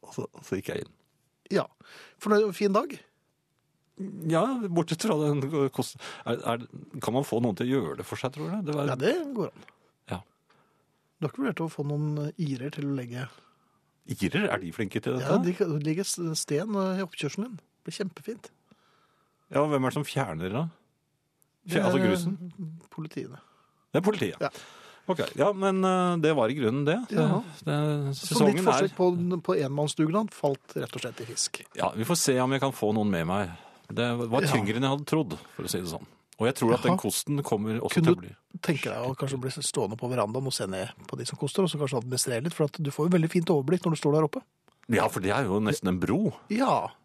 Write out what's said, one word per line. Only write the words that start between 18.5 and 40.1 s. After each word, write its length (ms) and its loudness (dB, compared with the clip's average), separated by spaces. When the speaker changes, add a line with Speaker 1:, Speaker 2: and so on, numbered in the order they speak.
Speaker 1:
Ja, 160 4
hvem 160 2
er 80 4
det 60 -2
som 100 -2
fjerner 460 -2
det? 80 -2
Fjer-, 20 -14
Speaker 2:
Det 140 2
er, 20 2
Speaker 1:
altså 160 4
grusen? 380 2
Speaker 2:
eh, 420 -12
politiet. 520 -10
Speaker 1:
Det 60 4
er 60 0
politiet. 340 0
Speaker 2:
Ja. 100 -2
Speaker 1:
Ok, 140 0
ja, 140 6
men, 240 2
eh, 320 2
det 160 6
var 160 4
i 60 -2
grunnen 280 2
det. 120 4
Det, 80 -4
Speaker 2:
Ja. 240 4
Speaker 1:
det, 520 0
Speaker 2:
Så 280 2
mitt 140 6
Speaker 1:
sesongen 80 2
Speaker 2:
forsøk 260 4
Speaker 1:
er 60 -18
Speaker 2:
på, 100 6
på 220 0
enmannsdugnad 720 0
falt 400 -2
rett 200 -6
og 60 -8
slett 200 -8
i 80 -10
fisk. 320 -4
Speaker 1:
Ja, 200 0
vi 80 -2
får 140 2
se 260 4
om 80 2
jeg 80 2
kan 160 0
få 180 2
noen 160 2
med 180 2
meg. 220 0
Det 220 0
var 140 4
Speaker 2:
Ja. 80 2
Speaker 1:
tyngre 240 2
enn 80 0
jeg 80 2
hadde 140 -2
trodd, 320 0
for 80 -10
å 60 -6
si 100 -2
det 80 -6
sånn. 180 -8
Og 60 2
jeg 100 2
tror 200 4
at 80 -2
den 140 4
Speaker 2:
Jaha. 40 -4
Speaker 1:
kosten 400 -2
kommer 380 0
også 160 -2
Speaker 2:
Kunne 80 6
Speaker 1:
til 100 8
å 20 6
Speaker 2:
du 120 -12
Speaker 1:
bli 80 -16
Speaker 2:
tenke 300 0
deg 80 -4
å 180 -2
kanskje 220 -4
bli 100 -4
stående 480 -2
på 140 -4